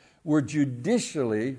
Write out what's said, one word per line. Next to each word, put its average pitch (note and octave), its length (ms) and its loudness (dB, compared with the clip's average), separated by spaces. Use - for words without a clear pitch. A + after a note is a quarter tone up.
were D3+ 180 4
judicially C3 1160 0